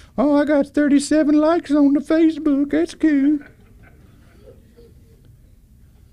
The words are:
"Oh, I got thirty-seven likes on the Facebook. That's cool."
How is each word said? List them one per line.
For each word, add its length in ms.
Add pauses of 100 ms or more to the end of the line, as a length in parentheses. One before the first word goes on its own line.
(160)
"Oh, 200
I 80
got 240
thirty-seven 680
likes 360
on 240
the 60
Facebook. 720
That's 240
cool." 440 (2750)